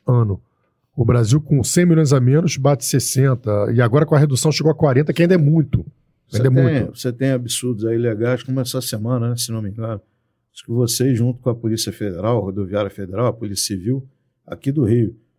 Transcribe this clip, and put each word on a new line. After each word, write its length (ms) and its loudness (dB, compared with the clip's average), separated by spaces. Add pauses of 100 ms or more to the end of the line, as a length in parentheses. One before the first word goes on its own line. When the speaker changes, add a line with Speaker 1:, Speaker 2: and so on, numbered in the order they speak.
Speaker 1:
ano. 320 2 (560)
O 80 0
Brasil, 380 2
com 200 0
cem 240 0
milhões 280 4
a 80 2
menos, 340 2
bate 300 0
sessenta, 880 0
e 80 2
agora 240 4
com 100 2
a 20 6
redução 320 2
chegou 220 0
a 40 0
quarenta, 360 2
que 100 0
ainda 140 4
é 20 4
muito. 480 2 (440)
Speaker 2:
Você 120 -4
Speaker 1:
Ainda 60 4 (140)
é 20 6
Speaker 2:
tem, 180 2
Speaker 1:
muito. 160 -6
Speaker 2:
você 140 -6
tem 200 -2
absurdos 540 -4
aí 120 0
legais, 460 0
como 180 -4
essa 180 -4
semana, 520 -4
né, 40 -2
se 160 -6
não 100 -6
me 80 -6
engano. 300 -8 (540)
Acho 120 -20
que 60 -8
você, 420 0
junto 260 0
com 120 -2
a 40 -2
Polícia 380 -4
Federal, 480 -2
Rodoviária 480 -4
Federal, 380 -4
a 40 0
Polícia 440 -6
Civil, 280 -4 (420)
aqui 260 -6
do 120 2
Rio, 320 2 (240)